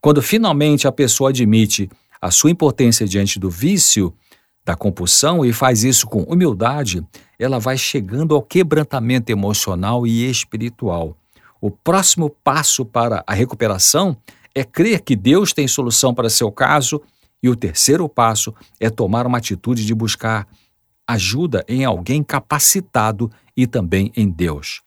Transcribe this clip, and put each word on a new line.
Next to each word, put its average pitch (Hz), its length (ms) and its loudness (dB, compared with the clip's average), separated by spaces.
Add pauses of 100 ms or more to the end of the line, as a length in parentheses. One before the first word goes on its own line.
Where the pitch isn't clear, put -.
Quando 147 200 4
finalmente 151 680 2
a 127 40 0
pessoa 135 380 2
admite 110 580 2 (320)
a 92 100 -4
sua 147 200 4
impotência 131 560 2
diante 98 320 -2
do 95 100 -4
vício, 104 680 0 (500)
da 90 100 -2
compulsão, 120 720 0
e 120 80 2
faz 117 320 2
isso 131 220 2
com 110 160 -2
humildade, 120 840 -2 (320)
ela 131 200 -2
vai 131 200 -2
chegando 135 560 -2
ao 143 80 2
quebrantamento 143 880 0
emocional 101 760 -2
e 117 220 0
espiritual. 107 880 -6 (440)
O 104 100 -4
próximo 170 600 0 (120)
passo 139 420 0
para 117 420 -2
a 101 80 -4
recuperação 117 840 0 (380)
é 135 100 -4
crer 208 360 0
que 127 160 0
Deus 139 360 2
tem 139 160 -2
solução 123 460 0
para 117 140 -2
seu 110 220 0
caso, 139 500 0 (420)
e 127 60 4
o 120 80 2
terceiro 135 520 0
passo 113 460 0 (240)
é 113 120 0
tomar 113 360 -2
uma 120 120 -2
atitude 110 460 -4
de 110 100 0
buscar 110 520 -4 (600)
ajuda 113 600 -2
em 131 180 -2
alguém 120 380 -2
capacitado 120 1080 -2 (260)
e 127 100 2
também 98 500 -2
em 107 120 2
Deus. 80 580 -6